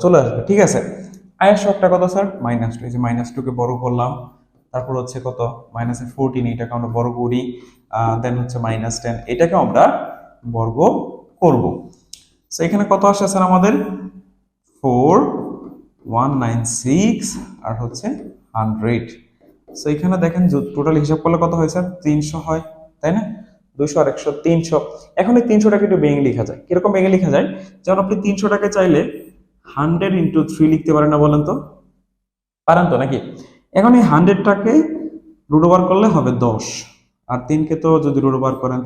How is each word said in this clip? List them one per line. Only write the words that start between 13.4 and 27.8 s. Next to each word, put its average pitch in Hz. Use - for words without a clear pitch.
আমাদের? 185
ফোর, 135
ওয়ান 127
নাইন 117
সিক্স, 185
আর 110
হচ্ছে 120
হান্ড্রেড। 113
So -
এখানে 185
দেখেন 170
যে 139
টোটাল 156
হিসাব 156
করলে 170
কত 170
হয় 156
স্যার? 180
তিনশো 151
হয়, 160
তাই 156
না? 220
দুইশো 147
আর 139
একশো, -
তিনশো। 165
এখন 196
এই 233
তিনশো 214
টাকে 208
একটু 180
ভেঙে 143
লেখা 110
যায়। -
কিরকম 180
ভেঙে 190
লেখা 185
যায়? 190